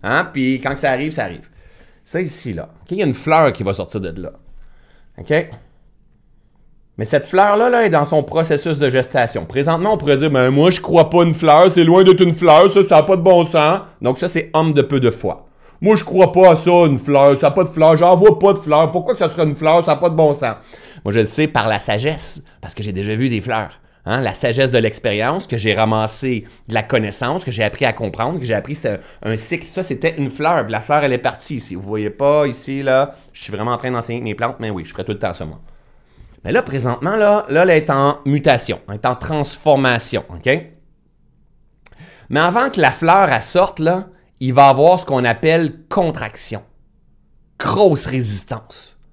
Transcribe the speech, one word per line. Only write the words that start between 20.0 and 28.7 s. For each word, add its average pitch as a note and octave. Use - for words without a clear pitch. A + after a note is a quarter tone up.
de D#3+
bon D#3
sens ? » A#2+
Moi, G2+
je A2+
le G#2
sais D3+
par A2+
la G#2
sagesse, C3+
parce -
que G#2+
j'ai G#2
déjà G2+
vu B2+
des A2+
fleurs. A2
Hein, A#2
la A#2
sagesse B2
de B2
l'expérience, A2
que B2+
j'ai G#2+
ramassé A2
de A2
la A2+
connaissance, A#2+
que C3+
j'ai A2
appris G#2+
à A2+
comprendre, A#2
que B2+
j'ai A2+
appris, C3+